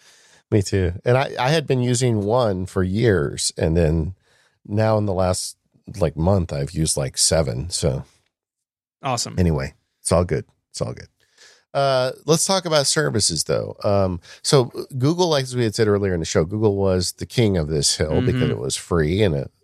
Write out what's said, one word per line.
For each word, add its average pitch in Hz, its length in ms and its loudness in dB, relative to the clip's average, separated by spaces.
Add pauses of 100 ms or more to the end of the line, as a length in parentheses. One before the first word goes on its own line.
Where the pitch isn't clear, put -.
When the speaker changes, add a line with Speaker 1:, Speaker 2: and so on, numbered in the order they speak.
(500)
Speaker 1:
Me 110 120 2
too. 92 300 0 (120)
And 123 120 2
I, 139 220 -2
I 123 120 0
had 160 160 0
been 131 160 0
using 123 400 0
one 101 440 0
for 95 180 -2
years, 92 720 2
and 80 200 2
then 82 380 2 (520)
now 110 320 0
in 104 80 -2
the 98 80 -2
last, 92 420 -2 (420)
like, 80 180 0
month, 87 360 2
I've 71 200 -6
used, 80 240 -2
like, 69 220 -4
seven. 73 520 0
So 67 340 -2 (1000)
Speaker 2:
Awesome. 117 360 -4
Speaker 1:
anyway, 76 360 0 (260)
it's - 120 -2
all 87 120 4
good. 80 200 -4 (260)
It's - 100 -10
all 60 140 -6
good. - 140 -18 (640)
Uh, 131 400 0 (120)
let's 165 200 2
talk 190 220 0
about 156 200 2
services, 117 580 0
though. 55 380 -2
Um, 98 380 0 (220)
so 131 240 4 (300)
Google, 170 320 2
like, 147 140 2
as 127 140 -8
we 123 80 2
had 107 100 0
said 110 140 2
earlier 101 260 2
in 85 60 0
the 80 60 -4
show, 87 180 2
Google 101 320 0
was 95 360 0
the - 140 -12
king 107 300 2
of 78 100 0
this 76 300 -2
hill 78 240 0
because 123 220 0
Speaker 2:
Mm-hmm. 73 100 0
Speaker 1:
it 55 60 -6
was 64 180 -6
free 85 480 0
and 87 100 2
a 67 160 -4 (140)